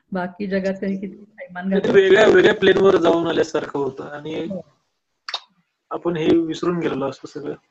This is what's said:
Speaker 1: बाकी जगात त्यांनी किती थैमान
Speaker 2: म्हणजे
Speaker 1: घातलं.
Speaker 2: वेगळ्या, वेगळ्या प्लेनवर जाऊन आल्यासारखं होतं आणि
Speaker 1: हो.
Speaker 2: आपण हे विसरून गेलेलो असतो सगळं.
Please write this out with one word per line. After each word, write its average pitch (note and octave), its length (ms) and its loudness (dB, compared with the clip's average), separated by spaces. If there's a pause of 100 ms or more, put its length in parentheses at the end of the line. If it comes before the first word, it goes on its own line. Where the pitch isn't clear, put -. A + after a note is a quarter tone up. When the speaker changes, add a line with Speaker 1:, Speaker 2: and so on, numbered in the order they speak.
(120)
Speaker 1:
बाकी F#3 360 -8
जगात F#3+ 260 -2
त्यांनी G3 240 -6
किती G3 180 -12
थैमान - 520 -14
Speaker 2:
म्हणजे F#3+ 200 0
Speaker 1:
घातलं. - 60 0
Speaker 2:
वेगळ्या, G3 340 6
वेगळ्या F#3+ 260 6
प्लेनवर F#3+ 420 4
जाऊन E3+ 320 2
आल्यासारखं D#3 520 -4
होतं C#3 240 -6
आणि D3 460 -10
Speaker 1:
हो. F#3 120 -10 (1300)
Speaker 2:
आपण E3 260 -4
हे D#3+ 200 2
विसरून E3+ 420 -4
गेलेलो C#3 300 -4
असतो - 180 -16
सगळं. D3 280 -12 (160)